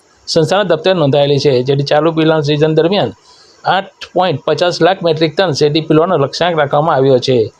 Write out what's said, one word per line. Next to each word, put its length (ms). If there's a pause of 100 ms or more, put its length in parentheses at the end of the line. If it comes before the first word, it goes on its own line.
(280)
સંસ્થાના 440
દફતરે 220
નોંધાયેલી 500
છે, 100 (100)
જેથી 280
ચાલુ 200
પિલાણ 300
સિઝન 340
દરમિયાન 360 (520)
આઠ 400 (100)
પોઇન્ટ 320
પચાસ 360
લાખ 220
મેટ્રિક 300
ટન 200
શેરડી 340
પિલાણનો 300
લક્ષ્યાંક 420
રાખવામાં 380
આવ્યો 220
છે 180 (220)